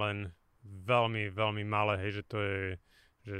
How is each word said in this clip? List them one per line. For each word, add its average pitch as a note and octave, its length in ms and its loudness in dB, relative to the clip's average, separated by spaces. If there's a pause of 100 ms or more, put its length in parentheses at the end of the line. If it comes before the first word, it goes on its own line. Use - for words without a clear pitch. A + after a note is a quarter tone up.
len G#2 160 0 (680)
veľmi, A2+ 440 2
veľmi G#2 360 0
malé, G#2 400 2
hej, G#2 140 -2
že - 60 -10
to A2 160 -4
je, G2 180 0 (640)
že G2+ 140 -8